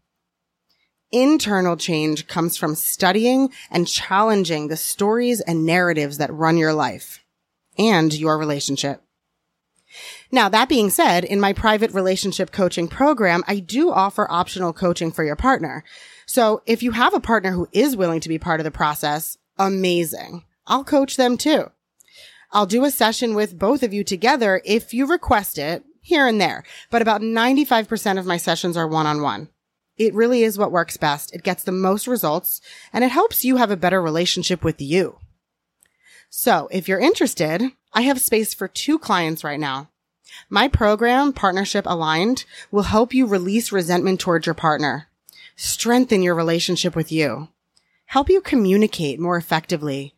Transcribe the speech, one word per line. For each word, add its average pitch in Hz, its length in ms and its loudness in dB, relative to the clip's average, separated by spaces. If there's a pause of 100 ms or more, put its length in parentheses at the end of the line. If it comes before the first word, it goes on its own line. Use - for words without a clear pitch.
(1120)
Internal 208 640 2
change 156 520 -2
comes 170 280 -2
from 160 200 -4
studying 233 760 2 (180)
and 170 200 -2
challenging 190 800 0
the 160 80 -6
stories 226 640 -2
and 165 260 -2
narratives 165 520 0
that 147 140 -4
run 160 240 2
your 156 160 2
life 127 520 -6 (520)
and 170 380 4
your 156 240 0
relationship. 143 640 -4 (1300)
Now, 233 180 4
that 220 200 4
being 226 200 4
said, 185 360 2
in 202 160 -2
my 202 120 2
private 214 400 0
relationship 185 600 -2
coaching 175 340 -2
program, 214 640 2
I 202 100 -2
do 214 320 0
offer 190 400 0
optional 175 420 -2
coaching 170 380 -2
for 160 140 -4
your 151 100 -4
partner. 156 480 0 (440)
So 220 380 2
if 226 160 0
you 233 120 -2
have 247 200 2
a 403 60 2
partner 202 320 0
who 175 220 -4
is 262 240 2
willing 170 240 0
to 160 80 -8
be 160 100 -2
part 160 220 -2
of 156 40 -4
the 156 60 -6
process, 151 640 -2 (220)
amazing. 180 840 -2 (200)
I'll 262 200 -2
coach 277 320 0
them 247 200 2
too. 285 360 0 (800)
I'll 208 140 2
do 233 180 2
a 285 80 2
session 226 420 0
with 208 240 -2
both 214 240 2
of 220 100 0
you 202 120 -4
together 208 600 0
if 220 300 -2
you 262 120 0
request 254 520 0
it 151 240 -6 (180)
here 294 280 2
and 220 120 2
there. 156 220 -2 (260)
But 233 140 0
about 214 200 0
ninety-five 226 640 2
percent 196 320 -2
of 180 60 -8
my 180 100 -2
sessions 170 400 -2
are 165 100 -2
one-on-one. 151 640 -2 (480)
It 214 180 2
really 233 300 4
is 214 120 0
what 202 160 -2
works 165 240 -2
best. 147 380 -4
It 175 80 -16
gets 180 220 -4
the 190 80 -6
most 190 340 0
results, 180 540 -2 (320)
and 233 100 0
it 254 80 2
helps 349 340 0
you 254 120 2
have 233 160 4
a 202 40 -2
better 180 240 2
relationship 170 640 -2
with 160 180 -2
you. 151 380 -2 (1080)
So 170 420 0
if 185 180 -4
you're 185 120 0
interested, 196 640 0 (300)
I 220 100 0
have 262 180 0
space 214 340 0
for 185 140 -8
two - 300 -2
clients 165 440 -2
right 147 160 -6
now. 139 320 -8 (580)
My 226 200 2
program, 240 640 2
Partnership 196 540 -2
Aligned, 170 580 -2 (260)
will 202 140 0
help 214 280 2
you 254 140 2
release 202 460 -2
resentment 180 480 0
towards 165 260 0
your 165 80 0
partner, 151 540 -2 (480)
strengthen 240 640 0
your 175 140 2
relationship 170 580 -2
with 160 160 -4
you, 151 380 -2 (580)
help 269 240 0
you 381 100 4
communicate 196 800 2
more 175 180 0
effectively, 151 800 -4